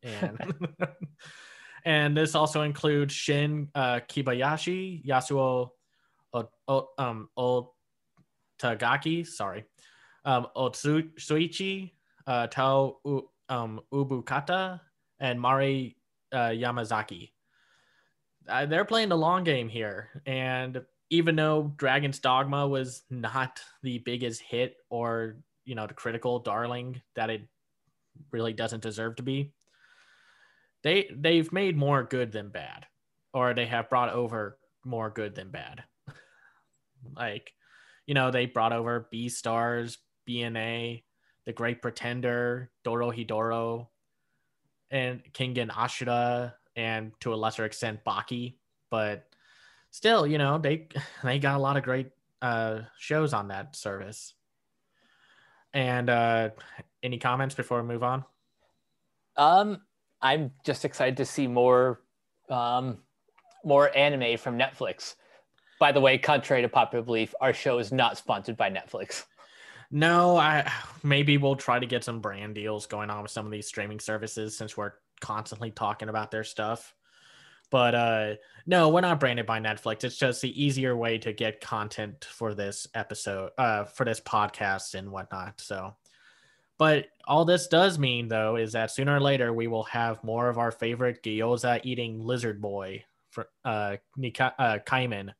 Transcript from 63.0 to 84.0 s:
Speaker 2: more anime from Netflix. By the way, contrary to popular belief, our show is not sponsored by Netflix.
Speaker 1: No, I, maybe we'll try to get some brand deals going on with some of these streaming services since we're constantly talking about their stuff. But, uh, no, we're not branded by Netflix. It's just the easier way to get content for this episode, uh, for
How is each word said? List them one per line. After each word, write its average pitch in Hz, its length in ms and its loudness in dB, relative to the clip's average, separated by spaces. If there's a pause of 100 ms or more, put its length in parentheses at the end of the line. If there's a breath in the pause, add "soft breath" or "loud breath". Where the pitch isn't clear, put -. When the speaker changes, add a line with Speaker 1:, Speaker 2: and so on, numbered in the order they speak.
Speaker 2:
more 143 320 8
anime 135 420 4
from 120 220 -4
Netflix. 127 560 -4 (640 soft breath)
By 147 140 8
the 139 80 6
way, 131 160 8
contrary 135 460 2
to 120 40 2
popular 117 380 2
belief, 113 340 0
our 131 140 2
show 123 260 0
is 117 140 -4
not 127 240 2
sponsored 110 400 -4
by 104 120 2
Netflix. 95 540 -10 (680 loud breath)
Speaker 1:
No, 175 460 6
I, 151 340 4 (340 loud breath)
maybe 143 340 6
we'll 139 180 4
try 123 240 2
to 127 60 -2
get 120 180 -2
some 117 160 -6
brand 104 340 -8
deals 104 320 -6
going 104 240 -6
on 104 120 -6
with 104 100 -10
some 107 140 -6
of 107 60 -8
these 104 160 -8
streaming 107 340 -8
services 110 560 -6
since 107 180 -10
we're 104 180 -6 (280)
constantly 110 500 -8
talking 107 380 -4
about 107 220 -4
their 110 120 -4
stuff. 110 500 -6 (800 soft breath)
But, 120 240 6
uh, 110 400 2 (320 soft breath)
no, 170 220 8
we're 170 120 6
not 175 180 4
branded 120 260 2
by 110 140 0
Netflix. 110 440 -2
It's 123 140 -4
just 127 240 2
the 135 220 -2
easier 131 320 2
way 117 240 0
to 110 140 -6
get 110 280 -2
content 107 640 -6
for 110 280 -6
this 101 400 -6
episode, 101 640 -6
uh, 107 280 2
for - 200 -2